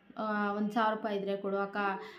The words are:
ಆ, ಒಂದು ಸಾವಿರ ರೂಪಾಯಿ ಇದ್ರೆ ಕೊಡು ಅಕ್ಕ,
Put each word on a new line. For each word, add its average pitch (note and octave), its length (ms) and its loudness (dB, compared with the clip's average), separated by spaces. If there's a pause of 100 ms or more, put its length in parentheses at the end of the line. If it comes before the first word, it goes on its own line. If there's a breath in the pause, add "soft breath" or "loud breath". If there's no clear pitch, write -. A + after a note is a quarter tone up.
(180)
ಆ, G#3 360 0
ಒಂದು G#3 200 0
ಸಾವಿರ G#3+ 200 4
ರೂಪಾಯಿ G#3+ 260 -2
ಇದ್ರೆ G3 180 -2
ಕೊಡು G3 200 -2
ಅಕ್ಕ, G3 200 -2 (420 loud breath)